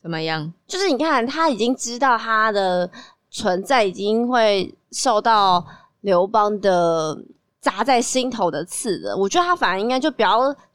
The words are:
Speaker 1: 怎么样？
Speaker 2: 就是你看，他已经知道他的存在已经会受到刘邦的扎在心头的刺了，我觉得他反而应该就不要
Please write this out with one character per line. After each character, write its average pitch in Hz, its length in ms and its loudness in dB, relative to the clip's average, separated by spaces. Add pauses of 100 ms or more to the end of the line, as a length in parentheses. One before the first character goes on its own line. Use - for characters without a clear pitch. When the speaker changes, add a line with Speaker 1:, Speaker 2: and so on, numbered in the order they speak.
Speaker 1:
怎 170 80 -12
么 160 120 -4
样？ 160 320 -4 (140)
Speaker 2:
就 381 100 -8
是 381 100 0
你 277 100 0
看， 277 280 0
他 311 240 0
已 240 80 -2
经 240 180 0
知 240 220 -10
道 262 180 2
他 220 360 0
的 180 380 0 (420)
存 185 320 -2
在 247 200 2
已 196 80 0
经 214 360 -2
会 214 460 0 (180)
受 220 280 0
到 202 460 4 (360)
刘 190 260 2
邦 208 340 0
的 170 600 0 (360)
扎 - 240 -2
在 247 160 2
心 254 300 -2
头 214 200 -2
的 151 140 -6
刺 - 360 -6
了， 98 180 -6
我 196 100 0
觉 320 140 0
得 349 40 0
他 349 100 0
反 214 160 0
而 190 100 -4
应 226 80 -2
该 254 100 0
就 302 120 0
不 240 100 -6
要 233 340 2 (200)